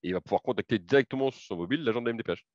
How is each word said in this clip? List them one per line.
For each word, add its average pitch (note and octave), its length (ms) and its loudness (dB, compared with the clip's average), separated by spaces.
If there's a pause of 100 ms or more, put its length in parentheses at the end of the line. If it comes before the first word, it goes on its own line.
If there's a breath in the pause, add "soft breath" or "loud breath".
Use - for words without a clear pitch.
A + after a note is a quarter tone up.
et E2 60 -4
il F2+ 40 -2
va F2+ 80 -2
pouvoir - 220 0
contacter A2 340 0
directement C3 540 2
sur - 100 -20
son F#2 160 -8
mobile A#2+ 260 -2
l'agent A#2 180 0
de A#2+ 40 -6
la A#2 60 0
M A2+ 60 -4
D A2 60 -6
P F2 100 -2
H. - 80 -6 (140)